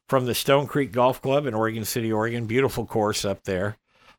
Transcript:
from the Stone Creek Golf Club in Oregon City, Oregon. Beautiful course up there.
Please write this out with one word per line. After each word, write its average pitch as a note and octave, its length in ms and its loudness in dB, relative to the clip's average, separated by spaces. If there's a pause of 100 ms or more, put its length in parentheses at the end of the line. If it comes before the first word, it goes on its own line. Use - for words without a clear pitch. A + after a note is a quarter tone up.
from C3 180 2
the A#2+ 80 0
Stone C#3+ 340 2
Creek C3+ 260 -2
Golf B2 280 2
Club C#3 240 0
in B2 80 -2
Oregon A2 300 0
City, A2+ 300 -2
Oregon. A#2 320 -2
Beautiful B2 400 0
course G#2+ 400 0
up G2 180 -4
there. G2 320 -2 (440)